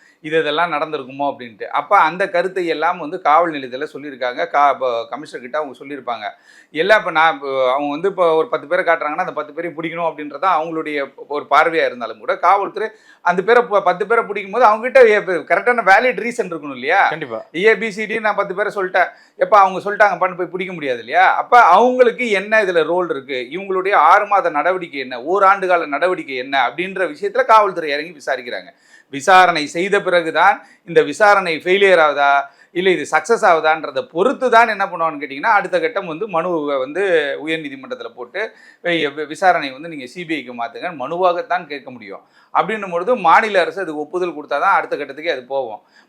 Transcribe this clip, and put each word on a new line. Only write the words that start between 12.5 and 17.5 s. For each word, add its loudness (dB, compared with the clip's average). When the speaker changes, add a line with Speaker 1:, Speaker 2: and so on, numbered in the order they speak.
Speaker 1:
அந்த 0
பேரை 4
ப-, 0
பத்து 0
பேரை 0
பிடிக்கும் -10
போது 2
அவங்க 4
கிட்ட 6
ஏ-, 4
இப்ப -2
கரெக்டான 0
வேலிட் 4
ரீசன் -4
இருக்கணும் -10
இல்லையா? 2
Speaker 2:
கண்டிப்பா. -6